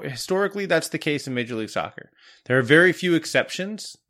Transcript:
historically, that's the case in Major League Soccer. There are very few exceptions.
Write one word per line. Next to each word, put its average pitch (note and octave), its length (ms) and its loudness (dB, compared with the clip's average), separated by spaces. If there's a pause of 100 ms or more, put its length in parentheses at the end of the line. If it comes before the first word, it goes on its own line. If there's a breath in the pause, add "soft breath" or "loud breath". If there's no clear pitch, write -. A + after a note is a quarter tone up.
historically, F#3+ 640 -4
that's E3 220 0
the D#3 100 -6
case D3 280 -4
in C3 60 -6
Major A#2+ 220 -4
League A2 160 -6
Soccer. - 400 -8 (340 soft breath)
There B2 120 2
are C3+ 40 6
very D#3+ 320 6
few F3 220 0
exceptions. F3+ 840 -4 (120)